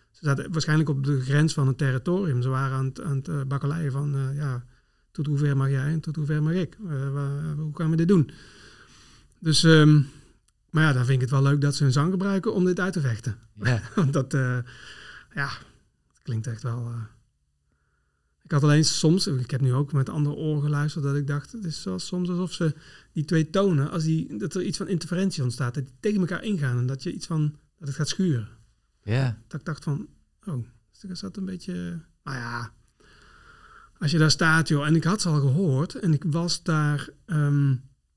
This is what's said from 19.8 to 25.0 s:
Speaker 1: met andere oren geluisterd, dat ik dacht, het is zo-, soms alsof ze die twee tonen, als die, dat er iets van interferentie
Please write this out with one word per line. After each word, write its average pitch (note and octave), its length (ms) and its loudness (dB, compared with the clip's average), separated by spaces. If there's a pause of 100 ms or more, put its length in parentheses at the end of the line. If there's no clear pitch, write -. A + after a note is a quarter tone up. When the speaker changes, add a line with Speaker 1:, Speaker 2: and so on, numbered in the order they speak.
Speaker 1:
met C3+ 160 0
andere D3 280 -2
oren D3+ 260 -2
geluisterd, D3 420 -2
dat C#3 120 0
ik C#3+ 100 -2
dacht, C#3+ 260 -6
het A3+ 120 -10
is D#3+ 180 -8
zo-, F#3 160 -6
soms F3+ 300 -4
alsof F3+ 240 -4
ze D#3+ 220 0 (380)
die D3+ 120 -4
twee D#3+ 260 0
tonen, E3+ 400 2
als D#3+ 140 -4
die, D#3+ 340 -2
dat G3 160 -6
er F#3 80 -4
iets F#3+ 140 -4
van - 120 -6
interferentie F3+ 540 -2